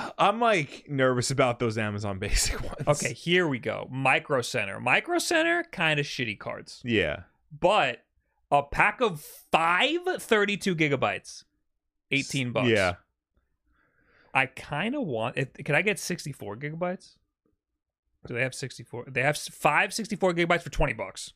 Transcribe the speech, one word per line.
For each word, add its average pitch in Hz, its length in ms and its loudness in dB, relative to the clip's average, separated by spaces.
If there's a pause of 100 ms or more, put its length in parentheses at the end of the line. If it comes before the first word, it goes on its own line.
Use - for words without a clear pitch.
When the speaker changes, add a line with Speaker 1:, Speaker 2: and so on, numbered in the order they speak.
(180)
Speaker 1:
I'm, 208 220 2
like, 208 500 0
nervous 131 400 2
about 127 280 2
those 113 200 0
Amazon 104 400 -4
Basic - 440 0
<laughs> - 0 -
ones. - 240 -8
Speaker 2:
Okay, 147 280 0
here 175 340 2
we 135 100 -2
go. 101 320 -6
Micro 135 520 0
Center. 101 380 -4
Micro 196 380 2
Center, 339 440 2 (100)
kinda 156 300 0
shitty 120 360 -6
cards. - 460 -12
Speaker 1:
Yeah. 95 360 2 (300)
Speaker 2:
But 147 540 2 (460)
a 143 120 6
pack 180 380 2
of 202 220 0
five 185 800 2 (180)
thirty-two 202 580 0
gigabytes, 123 680 -2 (640)
eighteen 135 420 -2
bucks. 117 160 2
Speaker 1:
Yeah. 95 280 4 (1400)
Speaker 2:
I 135 100 2
kinda 202 540 -6
want, 131 380 -4
if, 135 140 -4
can 147 240 -2
I 165 60 4
get 180 180 0
sixty-four 120 560 -8
gigabytes? 165 580 -8 (1120)
Do 123 80 -8
they 117 80 -2
have 131 100 0
sixty-four? - 540 -12
They 123 160 -2
have 143 140 2
s-, - 120 -10
five 170 460 2
sixty-four 190 400 0
gigabytes 170 280 2
for - 80 -12
twenty 143 220 2
bucks. 101 440 -10